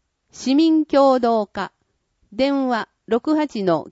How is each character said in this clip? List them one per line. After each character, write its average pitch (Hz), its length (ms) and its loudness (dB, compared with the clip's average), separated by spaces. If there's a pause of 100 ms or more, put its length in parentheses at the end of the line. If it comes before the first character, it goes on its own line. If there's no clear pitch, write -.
(320)
市 - 240 -2
民 320 300 2
協 269 340 2
働 226 320 -2
課、 190 200 -8 (600)
電 269 360 -2
話 240 200 -4 (180)
六 240 300 -2
八 285 280 -4
の 170 280 -2